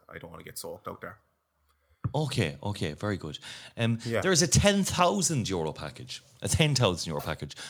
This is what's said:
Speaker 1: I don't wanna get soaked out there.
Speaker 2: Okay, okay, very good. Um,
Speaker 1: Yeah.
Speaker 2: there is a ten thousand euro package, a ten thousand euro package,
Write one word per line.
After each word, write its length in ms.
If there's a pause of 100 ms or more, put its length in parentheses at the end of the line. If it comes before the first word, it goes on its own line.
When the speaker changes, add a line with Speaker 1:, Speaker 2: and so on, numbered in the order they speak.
Speaker 1:
I 80
don't 140
wanna 120
get 140
soaked 300
out 140
there. 180 (960)
Speaker 2:
Okay, 480
okay, 320
very 240
good. 220 (360)
Um, 300
Speaker 1:
Yeah. 160
Speaker 2:
there 100
is 120
a 40
ten 360
thousand 680
euro 240
package, 480 (220)
a 40
ten 280
thousand 340
euro 100
package, 380 (120)